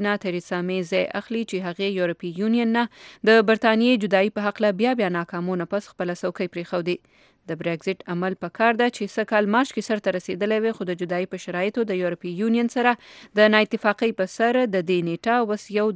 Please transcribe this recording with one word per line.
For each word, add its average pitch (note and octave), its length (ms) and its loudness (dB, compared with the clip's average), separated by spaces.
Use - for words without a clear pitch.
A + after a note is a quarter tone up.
نه G#3 220 -2
تریسا F3 320 -4
مې F#3 180 -2
ځای F#3 120 2
اخلي A3+ 300 -6
چې - 60 -6
هغې F#3 220 -4
یورپي E3+ 400 -4
یونین A3+ 420 0
نه A#3+ 80 0
د A3 200 8
برتانیې A3 560 4
جدایي G3 340 2
په G#3 100 -2
هکله G3+ 320 0
بیا B3 200 0
بیا F3+ 200 0
ناکامو F3 420 -4
نه E3 100 -8
پس G3+ 220 -6
خپله F3 280 -6
څوکۍ F3+ 340 -4
پرېښودې. F3 420 -4
د E3+ 120 -4
بریکزیټ E3+ 380 -4
عمل F3+ 300 -2
په F3 60 -8
کار A3+ 220 4
ده A#3+ 80 4
چې G#3 260 -6
سږ A3 180 -2
کال G#3+ 220 2
مارچ B3+ 180 2
کې G#3+ 140 -4
سرته G#3 300 -2
رسېدلی G3 440 -2
وي، A3+ 160 0
خو G3 120 -6
د F3+ 120 -4
جدایي F3+ 320 -4
په F#3 120 -12
شرایطو F#3 400 -2
د G3+ 160 -2
یورپي F3 300 -4
یونین A#3 340 2
سره B3 180 2
د G#3+ 180 8
نا G#3+ 100 8
اتفاقۍ A3 560 0
په F#3 140 -2
سر A#3 280 2
د G#3 140 0
دې F#3 100 4
نیټه E3+ 320 -2
اوس G#3 380 -4
یو G#3+ 180 2